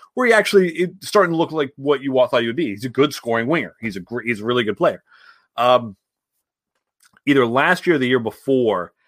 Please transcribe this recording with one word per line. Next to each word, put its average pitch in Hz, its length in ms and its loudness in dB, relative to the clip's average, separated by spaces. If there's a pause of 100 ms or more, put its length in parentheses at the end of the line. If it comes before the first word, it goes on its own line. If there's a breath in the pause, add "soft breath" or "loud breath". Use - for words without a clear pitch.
(120 loud breath)
where 247 140 -2
he 226 80 4
actually, 196 400 2
it's 175 340 -6
starting 185 220 2
to 165 80 -2
look 151 140 -2
like 151 240 -4
what 135 260 0
you 131 160 -2
all 123 80 4
thought 120 160 0
he 117 60 -2
would 120 80 -6
be. 165 100 -2
He's 104 180 -8
a 127 60 -6
good 135 240 2
scoring 113 320 -4
winger. 131 340 -4
He's 107 160 -8
a 98 40 -10
gr-, 117 220 -10
he's 110 180 -4
a 107 40 -12
really 123 200 0
good 104 120 -4
player. 143 260 -2 (540 soft breath)
Um, 120 400 2 (1300)
either 135 200 4
last 147 400 0
year 175 80 4
or 143 60 0
the 127 80 0
year 127 100 2
before, 113 720 -2 (160)